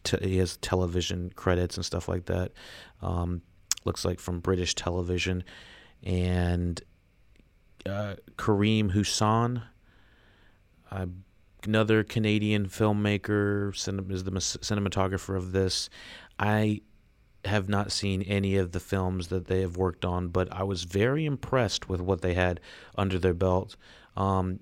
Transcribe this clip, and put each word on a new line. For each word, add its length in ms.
te-, 180
he 160
has 200
television 800
credits 420
and 80
stuff 220
like 180
that. 260
Um, 400
looks 200
like 140
from 200
British 360
television. 680
And, 800
uh, 300
Kareem 540
Hussain, 680
uh, 140
another 400
Canadian 640
filmmaker, 1040
cinem-, 400
is 140
the 60
mas-, 300
cinematographer 760
of 160
this. 360
I 440
have 240
not 220
seen 300
any 360
of 140
the 80
films 480
that 200
they 140
have 160
worked 280
on, 240
but 220
I 120
was 200
very 420
impressed 640
with 120
what 200
they 120
had 260
under 220
their 140
belt. 420
Um, 440